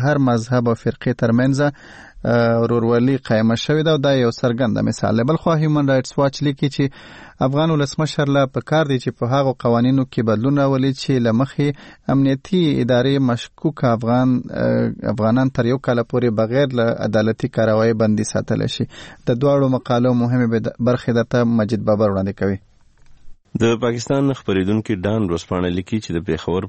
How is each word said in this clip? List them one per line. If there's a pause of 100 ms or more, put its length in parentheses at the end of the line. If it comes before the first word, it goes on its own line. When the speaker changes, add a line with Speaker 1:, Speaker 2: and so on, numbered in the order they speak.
Speaker 1:
هر
مذهب
او
فرقې (100)
ترمنځ (680)
ورورولي
قایمه
شوې
ده
او
دا
یو
څرګنده
مثال
دی.
بل
خوا
هیومن
رایټس
واچ
لیکي
چې (640)
افغان
ولسمشر
له
پکار
دی
چې (100)
په
هغو (120)
قوانینو
کې
بدلون
راولي
چې (140)
له (100)
مخې (460)
امنیتي (180)
ادارې
مشکوک
افغان، (720)
افغانان
تر
یو
کاله
پورې (120)
بغیر (140)
له (200)
عدالتي
کاروایۍ
بندي
ساتلی
شي. (420)
د (120)
دواړو
مقالو
مهمې
بد-،
برخې
درته (180)
مجید
بابر
وړاندې
کوي. (1040)
Speaker 2:
د
پاکستان
خپریدونکي
ډان
ورځپاڼه
لیکي
چې
د
پېښور